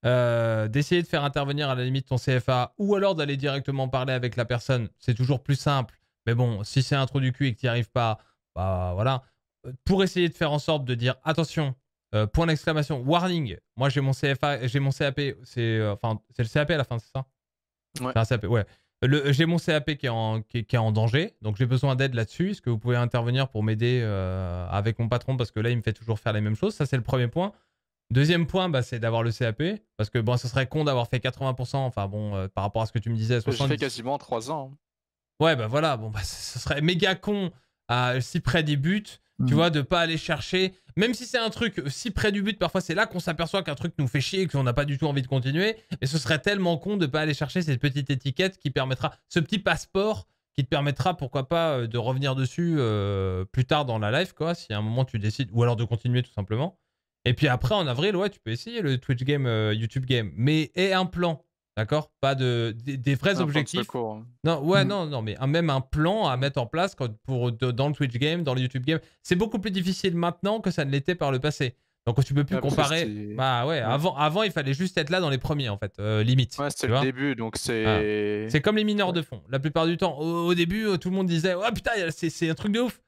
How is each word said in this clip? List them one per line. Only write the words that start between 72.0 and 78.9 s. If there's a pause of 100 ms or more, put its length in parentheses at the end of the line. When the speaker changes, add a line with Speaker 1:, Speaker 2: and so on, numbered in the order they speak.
Speaker 1:
Donc
tu
peux
plus
Speaker 2:
Ouais,
parce
que
Speaker 1:
comparer.
Speaker 2:
c'est
Speaker 1:
Bah
ouais,
Speaker 2:
ouais.
Speaker 1:
avant,
avant,
il
fallait
juste
être
là
dans
les
premiers,
en
fait,
euh,
limite,
Speaker 2:
Ouais,
Speaker 1:
tu
Speaker 2:
c'était
le
Speaker 1:
vois.
Speaker 2:
début,
donc
c'est
Speaker 1:
Voilà.
C'est
comme
les
mineurs